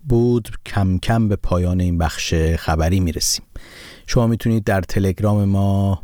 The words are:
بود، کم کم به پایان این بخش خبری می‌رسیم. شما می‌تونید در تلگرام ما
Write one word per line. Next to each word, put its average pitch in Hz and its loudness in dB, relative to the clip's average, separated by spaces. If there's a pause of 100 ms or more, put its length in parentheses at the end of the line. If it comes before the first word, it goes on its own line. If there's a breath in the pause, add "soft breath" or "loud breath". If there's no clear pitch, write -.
بود، 120 2 (180)
کم 95 0
کم 113 2
به 101 2
پایان 90 0
این 87 0
بخش - -2
خبری 80 2
می‌رسیم. - -2 (640 loud breath)
شما 120 2
می‌تونید 113 0
در 98 0
تلگرام 101 0
ما 98 0